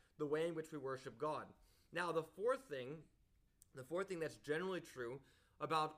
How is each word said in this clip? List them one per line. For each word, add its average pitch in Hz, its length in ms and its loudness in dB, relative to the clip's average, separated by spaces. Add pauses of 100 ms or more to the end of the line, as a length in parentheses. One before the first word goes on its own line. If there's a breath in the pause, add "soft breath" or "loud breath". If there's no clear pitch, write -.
(180 soft breath)
the 156 80 0
way 156 220 4
in 170 80 -2
which 160 160 -4
we 156 60 -4
worship 131 400 -4
God. 135 280 0 (480 soft breath)
Now, 170 180 2
the 160 120 4
fourth 247 460 2
thing, 135 260 -4 (800)
the 131 80 -10
fourth 180 240 0
thing 180 120 -2
that's 135 180 -2
generally 170 440 0
true 127 380 -6 (400 loud breath)
about 151 380 2